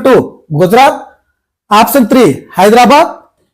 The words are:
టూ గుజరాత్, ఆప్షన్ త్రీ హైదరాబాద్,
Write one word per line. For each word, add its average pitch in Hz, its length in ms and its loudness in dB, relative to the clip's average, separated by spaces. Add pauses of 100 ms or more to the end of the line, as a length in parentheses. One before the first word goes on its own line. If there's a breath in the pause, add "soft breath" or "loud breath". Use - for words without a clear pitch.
టూ 262 80 0 (480)
గుజరాత్, 233 400 0 (800)
ఆప్షన్ 233 320 0
త్రీ 247 120 2 (340)
హైదరాబాద్, 240 500 2 (460)